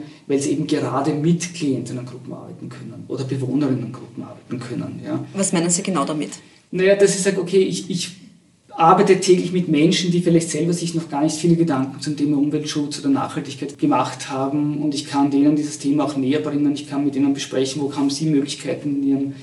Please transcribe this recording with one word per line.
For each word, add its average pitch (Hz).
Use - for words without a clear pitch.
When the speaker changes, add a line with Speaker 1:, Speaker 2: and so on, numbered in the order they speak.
Speaker 1:
weil 139
sie 139
eben 151
gerade 135
mit 160
Klientinnengruppen 127
arbeiten -
können -
oder 120
Bewohnerinnengruppen 127
arbeiten -
können. 110
Ja. -
Speaker 2:
Was 196
meinen 170
Sie 175
genau 165
damit? 156
Speaker 1:
Naja, 185
dass 196
ich -
sage, 196
okay, 180
ich, -
ich -
arbeite 185
täglich 180
mit 175
Menschen, 170
die 170
vielleicht 170
selber 170
sich 170
noch 160
gar 143
nicht 156
viele 170
Gedanken 143
zum 147
Thema 143
Umweltschutz 147
oder 139
Nachhaltigkeit -
gemacht -
haben 143
und 147
ich -
kann 139
denen 143
dieses 147
Thema 143
auch -
näher 135
bringen, 143
ich -
kann 139
mit 139
ihnen 139
besprechen, 135
wo 135
haben 139
sie 147
Möglichkeiten 143
in 139
ihrem 139